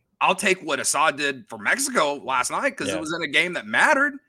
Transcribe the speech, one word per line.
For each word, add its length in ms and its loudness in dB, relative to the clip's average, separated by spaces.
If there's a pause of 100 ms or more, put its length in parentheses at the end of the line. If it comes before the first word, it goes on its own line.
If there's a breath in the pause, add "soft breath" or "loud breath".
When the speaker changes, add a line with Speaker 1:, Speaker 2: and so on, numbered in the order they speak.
(200)
Speaker 1:
I'll 160 4
take 260 0
what 180 -2
Assad 380 2
did 320 -4
for 80 -10
Mexico 580 0
last 360 0
night 240 -2
'cause 120 -4
Speaker 2:
Yeah. 80 -2
Speaker 1:
it 60 -4
was 120 -6
in 80 -6
a 60 -4
game 260 2
that 120 -6
mattered. 480 2 (160)